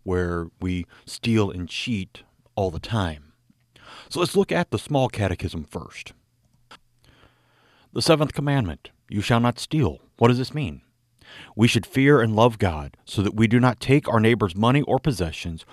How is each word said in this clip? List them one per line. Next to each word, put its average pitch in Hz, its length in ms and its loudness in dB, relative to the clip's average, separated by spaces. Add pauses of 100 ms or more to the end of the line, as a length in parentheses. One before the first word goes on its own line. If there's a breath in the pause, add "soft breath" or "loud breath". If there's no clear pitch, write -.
where 87 460 -4 (120)
we 92 240 -4 (220 soft breath)
steal 110 440 0
and 87 200 -10
cheat - 520 -8 (320)
all 95 160 -2
the 87 80 -8
time. 82 540 -6 (800 loud breath)
So 160 100 -4
let's 175 160 -2
look 190 160 2
at 170 180 -2
the 110 80 -2
small 131 300 0
catechism 90 560 -4
first. - 480 -14 (1800 soft breath)
The 123 80 -4
seventh 156 320 2
commandment, 139 560 -2 (180)
"You 101 140 -2
shall 117 180 2
not 120 180 0
steal." 107 440 -2 (160)
What 120 100 4
does 123 80 2
this 127 160 -6
mean? 90 300 -8 (760 loud breath)
We 110 100 6
should 117 200 0
fear 135 340 4
and 110 160 0
love 113 220 4
God 78 480 -4
so - 160 -2
that 98 140 -2
we 110 100 6
do 117 120 4
not 123 220 2
take 139 260 2
our 113 140 2
neighbor's 107 340 2
money 120 280 2
or 127 160 0
possessions 87 760 -4